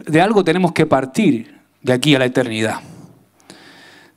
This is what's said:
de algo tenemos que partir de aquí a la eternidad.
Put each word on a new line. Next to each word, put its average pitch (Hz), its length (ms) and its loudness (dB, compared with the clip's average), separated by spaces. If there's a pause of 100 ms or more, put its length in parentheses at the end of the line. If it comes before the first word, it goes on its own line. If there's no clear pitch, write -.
de 160 140 2
algo 202 220 2
tenemos 170 300 0
que 160 140 0
partir 135 680 -2 (300)
de 127 80 0
aquí 135 240 2
a - 20 2
la 131 60 0
eternidad. 110 560 -4 (1400)